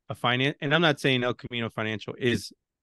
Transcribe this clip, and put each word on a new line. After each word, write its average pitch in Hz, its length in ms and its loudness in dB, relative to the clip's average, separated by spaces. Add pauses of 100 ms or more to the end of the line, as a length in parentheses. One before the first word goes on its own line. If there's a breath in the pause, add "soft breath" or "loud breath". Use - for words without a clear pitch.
"A 110 60 -8
finan-," 123 460 0
and 143 120 -2
I'm 165 100 4
not 151 180 4
saying 127 240 2
El 123 100 0
Camino 117 360 -6
Financial 107 480 -6
is 117 340 -2 (300)